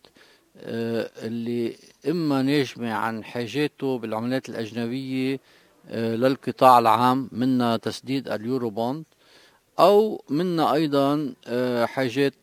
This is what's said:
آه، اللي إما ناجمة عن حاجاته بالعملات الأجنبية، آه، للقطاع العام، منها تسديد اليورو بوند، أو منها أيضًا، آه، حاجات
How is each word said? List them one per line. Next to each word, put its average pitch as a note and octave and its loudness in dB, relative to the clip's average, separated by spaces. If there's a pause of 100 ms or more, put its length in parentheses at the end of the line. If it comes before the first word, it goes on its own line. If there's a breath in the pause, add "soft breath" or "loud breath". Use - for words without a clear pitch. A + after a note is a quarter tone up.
(560 soft breath)
آه، A#2 -6
اللي A#2 -6 (320)
إما D3+ 0
ناجمة B2+ -2
عن A2 -4
حاجاته C3 -4
بالعملات A2+ -4
الأجنبية، B2+ -6 (480 soft breath)
آه، A2+ -4
للقطاع B2+ 6
العام، A#2+ 4
منها A#2+ 0
تسديد A#2 -6
اليورو A#2 -4
بوند، A#2+ -4 (760 soft breath)
أو G#3 4
منها D#3 0
أيضًا، C#3+ 0 (120)
آه، B2 0
حاجات C3+ 0